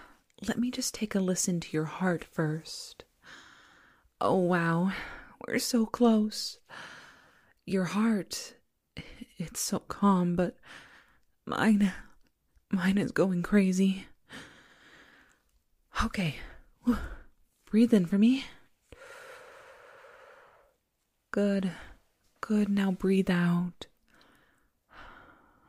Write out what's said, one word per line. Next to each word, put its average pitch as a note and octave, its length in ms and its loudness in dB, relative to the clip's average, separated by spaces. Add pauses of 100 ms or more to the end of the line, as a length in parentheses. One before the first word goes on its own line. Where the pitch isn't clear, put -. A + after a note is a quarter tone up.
(460)
let A#3 120 -2
me B3 120 0
just - 240 -6
take - 200 -4
a G3 60 2
listen F3+ 400 0
to - 120 -8
your D#3 140 0
heart F3 380 -2
first. - 800 -6 (1160)
Oh, E3 160 2
wow. F3 560 2 (540)
We're - 120 -2
so A#3 280 0
close. A3 720 0 (1080)
Your F#3+ 180 0
heart, G3+ 720 -2 (800)
it's - 240 -8
so - 200 -4
calm, F3+ 560 2
but F3+ 200 0 (880)
mine, G3+ 480 2 (800)
mine F#3+ 280 2
is F3+ 140 0
going F3+ 300 2
crazy. F#3+ 640 2 (2000)
Okay. F3+ 320 -4 (1300)
Breathe A#3 260 4
in F#3 140 6
for G3 120 0
me. B3+ 280 4 (2750)
Good. G3 420 0 (680)
Good. G#3 280 2
Now G3 240 2
breathe F#3+ 380 2
out. F3 560 0 (1800)